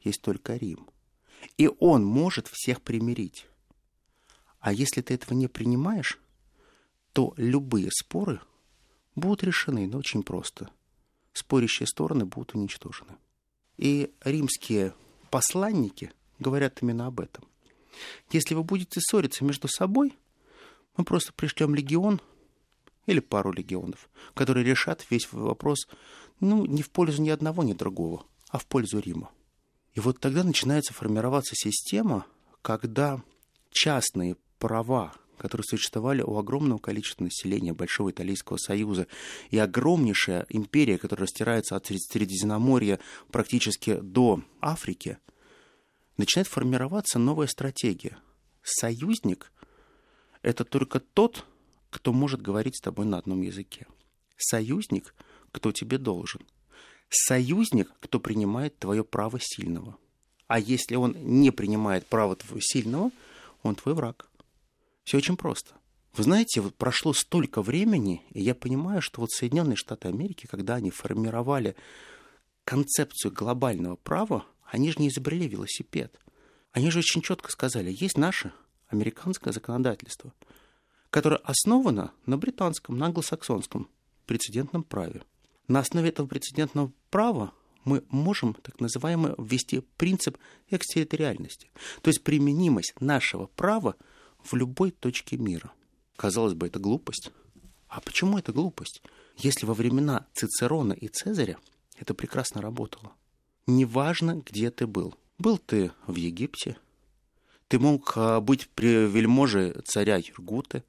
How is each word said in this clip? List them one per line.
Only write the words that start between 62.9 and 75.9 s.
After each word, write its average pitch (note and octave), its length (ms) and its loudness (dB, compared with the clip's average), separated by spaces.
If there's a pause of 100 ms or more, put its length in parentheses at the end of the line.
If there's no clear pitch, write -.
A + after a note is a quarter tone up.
он G#2+ 120 0
твой C#3+ 200 -2
враг. - 340 -6 (760)
Всё - 120 2
очень F3+ 220 2
просто. - 340 -6 (420)
Вы G#2+ 100 2
знаете, G3 360 6
вот G2 140 -2
прошло B2+ 400 0
столько C3+ 480 0
времени, B2 680 2
и G2 120 -6
я A#2+ 120 2
понимаю, D#3 460 -2
что - 220 -6
вот A2+ 80 -2
Соединённые C3+ 460 0
Штаты - 320 -8
Америки, D3+ 380 -6
когда G2 280 -4
они G#2+ 160 -2
формировали A2+ 840 -2 (880)
концепцию C#3 680 -2
глобального G#2+ 640 -2
права, F#3 480 -2 (260)
они C#3+ 220 2
же - 80 -4
не D3 80 4
изобрели D3 400 -2
велосипед. - 680 -8 (540)